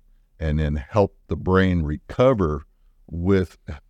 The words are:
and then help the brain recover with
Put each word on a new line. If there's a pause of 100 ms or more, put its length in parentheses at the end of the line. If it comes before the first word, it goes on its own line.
(420)
and
then
help (100)
the
brain
recover (440)
with (320)